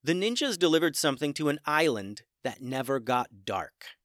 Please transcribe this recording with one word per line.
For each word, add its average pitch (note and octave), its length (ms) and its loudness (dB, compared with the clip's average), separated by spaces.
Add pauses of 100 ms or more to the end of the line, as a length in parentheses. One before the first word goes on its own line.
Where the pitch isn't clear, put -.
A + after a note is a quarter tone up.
The D#3 100 0
ninjas A3+ 460 0
delivered E3 360 4
something C#3+ 400 0
to D3+ 140 0
an C#3+ 160 -2
island B2+ 580 0 (200)
that B2 180 -6
never C3 380 -4
got A#2 460 -4
dark. F#2+ 400 -6 (200)